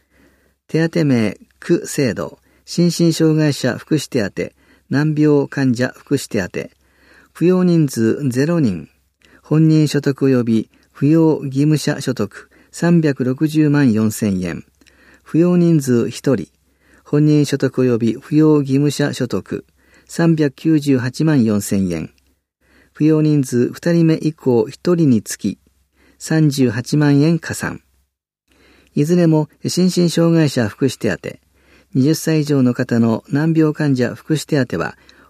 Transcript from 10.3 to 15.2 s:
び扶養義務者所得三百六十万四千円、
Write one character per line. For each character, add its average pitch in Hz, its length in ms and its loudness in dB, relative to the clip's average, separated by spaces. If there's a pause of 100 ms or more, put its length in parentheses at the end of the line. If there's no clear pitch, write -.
び 113 280 -2 (220)
扶 - 140 -2
養 160 380 2
義 135 200 -2
務 151 120 2
者 147 240 -4
所 135 120 -4
得 107 160 -4 (440)
三 170 280 2
百 143 220 0
六 131 240 -2
十 151 220 0
万 143 240 2
四 110 180 0
千 101 300 -4
円、 87 240 -8 (600)